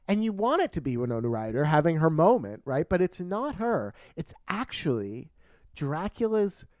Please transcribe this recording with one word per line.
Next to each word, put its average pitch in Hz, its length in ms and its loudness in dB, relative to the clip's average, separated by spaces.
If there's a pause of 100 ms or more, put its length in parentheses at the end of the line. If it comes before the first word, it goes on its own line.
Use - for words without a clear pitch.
and 208 160 0
you 220 100 0
want 247 280 0
it 330 120 0
to 160 80 -4
be 127 160 -2
Winona 120 320 -2
Ryder 113 360 0
having 156 320 4
her 160 120 6
moment, 160 560 2
right? 135 240 -2
But 180 120 2
it's 180 200 -2
not 196 340 -4
her. 202 380 -2 (240)
It's - 160 -10 (160)
actually 123 800 -4 (440)
Dracula's 202 920 -2 (160)